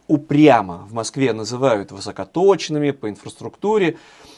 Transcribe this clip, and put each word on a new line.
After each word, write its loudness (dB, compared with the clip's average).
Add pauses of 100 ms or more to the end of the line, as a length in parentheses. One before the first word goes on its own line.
упрямо 4
в -20
Москве -2
называют -2
высокоточными -2
по -8
инфраструктуре, -4 (400)